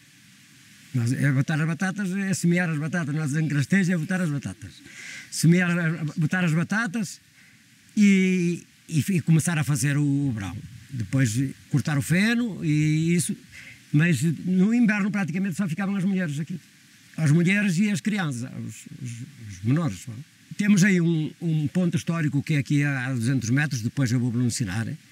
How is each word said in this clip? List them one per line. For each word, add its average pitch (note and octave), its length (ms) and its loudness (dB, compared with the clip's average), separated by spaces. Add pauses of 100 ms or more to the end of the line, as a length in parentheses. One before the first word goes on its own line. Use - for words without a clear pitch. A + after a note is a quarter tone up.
(920)
Nós, A#2+ 200 0
é C#3 180 0
botar C#3 280 0
as D#3+ 60 0
batatas, F#3 460 -4
é G3 220 -2
semear F3 360 0
as D#3 80 -4
batatas, C#3+ 380 -4
nós D#3 200 -2
em D#3 120 0
Crastejo D#3+ 460 0
é F3+ 40 0
botar F#3 240 -4
as F3 80 -2
batatas. A2 420 -8 (600)
Semear, E3+ 760 2 (120)
botar F3+ 260 0
as D#3+ 100 2
batatas G3+ 680 -4 (760)
e, F#3 680 4 (260)
e, E3 100 0 (100)
e F3+ 120 2
começar D#3+ 360 4
a D3+ 60 2
fazer C#3 340 0
o, D3 60 2
o C#3+ 300 2
verão. G2 220 -6 (340)
Depois B2 520 0 (280)
cortar D3 280 0
o C#3 40 0
feno G#3+ 640 0
e D#3 500 2
isso, F3+ 180 0 (600)
mas D3+ 280 4
no F#3 520 2
inverno G#3+ 360 2
praticamente F#3+ 460 -2
só G#3 140 -2
ficavam G3 260 -2
as F#3+ 80 -2
mulheres F#3 340 0
aqui. E3 220 -6 (560)
As D#3 160 2
mulheres F3+ 460 4
e G#3 120 2
as G3 120 -2
crianças, C#3+ 480 -4 (180)
os, - 180 -14 (160)
os, A#2+ 100 -10 (380)
os F#2 140 -16
menores. B2+ 420 0 (520)
Temos G#3 260 6
aí F#3+ 180 4
um, D#3+ 300 0 (100)
um D#3 260 0
ponto F3 300 0
histórico D#3 460 -2
que D#3 120 -2
é - 40 2
aqui C#3+ 240 0
a C3+ 300 -2
duzentos A#2 360 -2
metros, C3 320 0
depois A#2+ 300 -2
eu B2+ 80 2
vou-vos A#2+ 240 0
ensinar, A2 440 -2 (240)